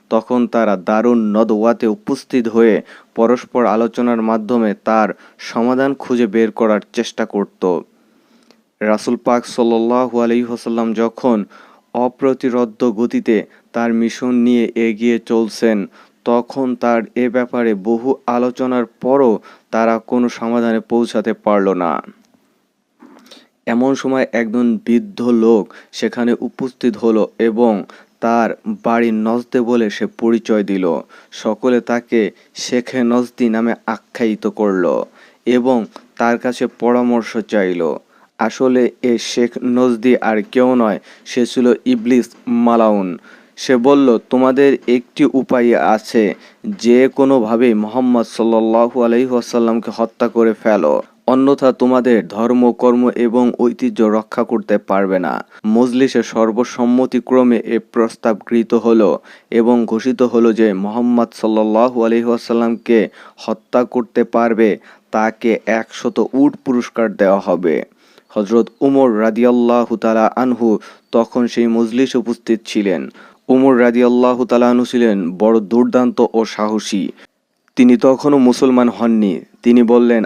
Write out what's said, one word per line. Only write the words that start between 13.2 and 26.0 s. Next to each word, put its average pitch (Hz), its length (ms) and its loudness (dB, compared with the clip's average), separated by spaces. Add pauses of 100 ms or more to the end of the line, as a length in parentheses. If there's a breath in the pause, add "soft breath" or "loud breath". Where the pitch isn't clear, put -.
তার 117 220 -2
মিশন 117 400 -2
নিয়ে 120 400 2
এগিয়ে 113 440 0
চলছেন, 113 680 -2 (380 soft breath)
তখন 120 520 -2
তার 117 260 0 (120)
এ 123 140 -2
ব্যাপারে 120 460 -2
বহু 113 420 -2 (100)
আলোচনার 123 580 -2 (160)
পরও 127 380 2 (320 loud breath)
তারা 113 280 0
কোনো 123 300 -2
সমাধানে 117 520 -2
পৌঁছাতে 113 520 -2
পারল 101 400 0
না। 87 300 -2 (1600 loud breath)
এমন 123 280 0
সময় 131 380 -2
একজন 117 520 -2
বৃদ্ধ 113 380 -2
লোক 113 500 2 (200 loud breath)
সেখানে 120 480 -4